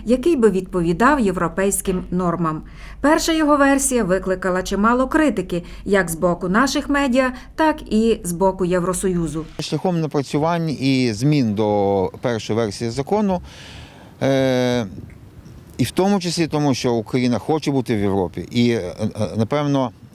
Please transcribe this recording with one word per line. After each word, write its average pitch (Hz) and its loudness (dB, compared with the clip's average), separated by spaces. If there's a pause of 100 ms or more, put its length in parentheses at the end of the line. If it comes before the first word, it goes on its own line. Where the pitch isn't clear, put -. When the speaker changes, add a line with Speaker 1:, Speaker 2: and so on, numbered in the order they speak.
Speaker 1:
який 254 2
би 226 6
відповідав 185 2
європейським 185 0
нормам. 170 -2 (400)
Перша 320 2
його 302 4
версія 277 2
викликала 185 0
чимало 233 2
критики, 208 0 (220)
як 190 2
з 165 -6
боку 175 -2
наших 269 0
медіа, 269 2 (220)
так 311 0
і 220 2
з 175 -6
боку 185 0
Євросоюзу. 175 -2 (140)
Speaker 2:
Шляхом 165 -2
напрацювань 160 -2
і 131 2
змін 127 2
до 98 2 (100)
першої 113 -2
версії 113 -2
закону, 180 0 (800)
е, 127 2 (920)
і 123 0
в - -2
тому 202 2
числі 170 -2
тому, 147 0
що 120 0
Україна 120 0
хоче 151 -2
бути 127 0
в 104 0
Європі. 95 -2
І, 120 2
е, 92 -2
е, 107 -2
напевно, 135 0 (240)